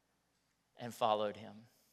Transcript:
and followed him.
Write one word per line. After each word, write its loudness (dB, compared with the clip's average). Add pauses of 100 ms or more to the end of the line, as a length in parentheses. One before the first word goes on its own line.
(800)
and -8
followed 2
him. -14 (400)